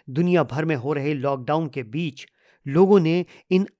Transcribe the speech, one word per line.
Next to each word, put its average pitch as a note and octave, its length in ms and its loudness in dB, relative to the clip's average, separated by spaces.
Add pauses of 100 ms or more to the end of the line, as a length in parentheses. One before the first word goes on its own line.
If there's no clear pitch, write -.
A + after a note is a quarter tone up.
(100)
दुनिया F3 320 2
भर D3+ 220 -4
में D#3+ 120 0
हो C3 160 -4
रहे D3 220 -4
लॉकडाउन C#3 540 -2
के B2+ 140 -10
बीच C#3 440 -8 (400)
लोगों F#3 340 6
ने E3+ 240 0 (260)
इन F#3 160 2 (140)